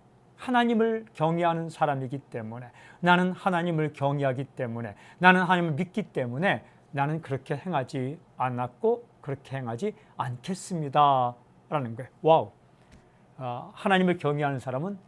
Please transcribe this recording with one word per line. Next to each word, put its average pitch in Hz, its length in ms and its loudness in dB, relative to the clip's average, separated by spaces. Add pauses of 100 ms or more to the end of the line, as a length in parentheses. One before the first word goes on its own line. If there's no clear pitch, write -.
(360)
하나님을 226 800 2
경외하는 165 560 0
사람이기 139 480 -2
때문에, 117 540 -12 (300)
나는 180 300 4
하나님을 170 640 0
경외하기 139 520 -2
때문에, 117 500 -8 (240)
나는 185 220 8
하나님을 175 320 2
믿기 180 280 -4
때문에 131 600 -2 (260)
나는 147 320 -2
그렇게 139 340 -6
행하지 139 600 -4 (180)
않았고 127 680 -2 (180)
그렇게 135 360 -10
행하지 127 360 -4 (240)
않겠습니다.라는 135 1800 -2
거예요. 123 140 -12 (140)
와우. 147 280 4 (840)
아, 127 360 -8
하나님을 185 440 2
경외하는 143 400 0
사람은 143 400 -6 (100)